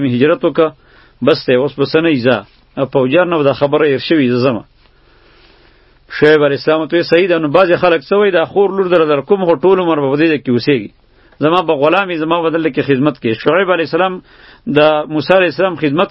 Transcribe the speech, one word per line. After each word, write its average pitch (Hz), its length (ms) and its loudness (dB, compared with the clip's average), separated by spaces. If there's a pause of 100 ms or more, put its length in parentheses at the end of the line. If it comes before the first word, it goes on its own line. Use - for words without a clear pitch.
مې 139 120 -2
هجرت 147 300 0
وکړه، 160 240 0 (540)
بس 143 240 2
دی، 131 80 2
اوس 135 240 0
به 143 60 -2
څه 147 180 0
نه 165 80 0
وي 139 160 0
ځه.» 123 120 2 (400)
او 135 80 -2
پوجار 143 400 0
نه 165 100 -2
به 147 80 0
دا 135 80 4
خبره 143 320 0
هیر 135 240 0
شوې، 151 240 2
«زه 123 120 0
ځمه.» 113 180 -2 (1600)
شعیب 151 260 4
علیه 139 160 0
السلام 160 280 -2
ته 170 80 -2
وی، 170 60 0
«صحیح 170 260 0
ده.» 170 100 0
نو 156 100 -2
بعضې 170 340 2
خلک 165 180 2
څه - 160 -4
وایي، 202 160 2
«دا 165 120 0
خور 190 260 0
لور 190 180 -2
در 170 160 2
در 147 160 0
کوم، 190 240 -2
خو 170 120 2
ټول 185 240 2
عمر 165 200 0
به 139 120 0
په 143 80 0
دې 165 100 2
ځای 147 100 -2
کې 135 120 -6
اوسېږي. 120 380 -2 (500)
زما 165 280 0
به 160 140 0
غلام 185 260 0
یې، 175 160 -6
زما 165 180 -2
به 165 80 -2
دلته 160 220 -2
کې 151 160 -2
خدمت 143 320 0
کوي.» 117 140 -2 (100)
شعیب 175 280 0
علیه 165 160 -2
السلام 180 260 -2 (640)
د - 20 4 (340)
موسی 151 240 -2
علیه 180 160 2
السلام 180 240 -2
خدمت 151 340 -2